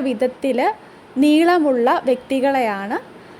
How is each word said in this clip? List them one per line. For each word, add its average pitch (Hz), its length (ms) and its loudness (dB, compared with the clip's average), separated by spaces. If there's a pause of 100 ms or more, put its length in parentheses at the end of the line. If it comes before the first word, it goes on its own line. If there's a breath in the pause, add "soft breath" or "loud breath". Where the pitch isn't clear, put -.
വിധത്തിൽ 254 540 -2 (640 loud breath)
നീളമുള്ള 302 760 2 (100)
വ്യക്തികളെയാണ് 254 920 -2 (400 loud breath)